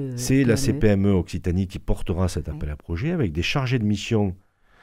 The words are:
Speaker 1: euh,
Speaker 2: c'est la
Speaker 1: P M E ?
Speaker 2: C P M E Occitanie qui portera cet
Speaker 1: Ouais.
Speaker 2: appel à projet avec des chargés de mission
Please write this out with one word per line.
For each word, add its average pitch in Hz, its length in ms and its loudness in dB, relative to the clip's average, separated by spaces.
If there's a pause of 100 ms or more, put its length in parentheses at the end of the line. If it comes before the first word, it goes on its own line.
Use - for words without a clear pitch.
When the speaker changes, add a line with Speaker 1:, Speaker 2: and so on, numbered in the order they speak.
(140)
Speaker 1:
euh, - 20 -
Speaker 2:
c'est 131 280 2
la - 20 4
Speaker 1:
P 120 60 2
M - 20 6
E ? - 20 2
Speaker 2:
C - 180 0
P 139 140 2
M 98 200 4
E 101 40 4
Occitanie 90 560 0
qui - 100 -10
portera 92 520 -2
cet 82 180 -6
Speaker 1:
Ouais. 78 80 -6
Speaker 2:
appel 73 160 -8
à 73 60 -10
projet 101 340 -6
avec 139 200 0
des 78 120 -2
chargés 131 360 -2
de 104 60 -2
mission 104 500 0 (480)